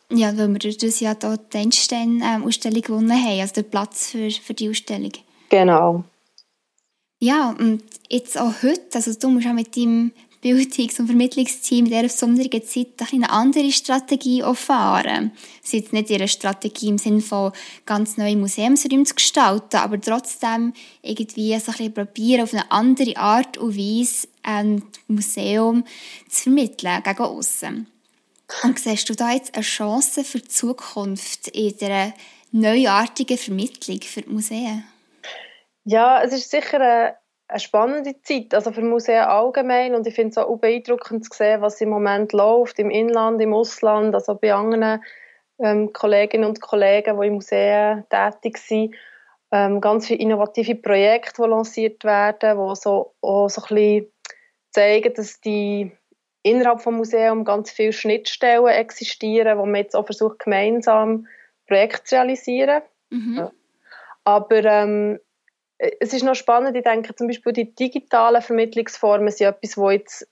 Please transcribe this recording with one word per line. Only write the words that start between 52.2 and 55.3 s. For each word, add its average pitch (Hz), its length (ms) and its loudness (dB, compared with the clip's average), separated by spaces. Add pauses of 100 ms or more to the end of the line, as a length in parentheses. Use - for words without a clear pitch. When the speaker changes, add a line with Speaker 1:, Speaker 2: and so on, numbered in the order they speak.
Speaker 2:
die 196 180 -4
so, - 460 -2
auch 202 260 2
so 202 140 -8
ein 214 140 -4
bisschen 208 360 2 (600)
zeigen, 208 420 4
dass - 260 -10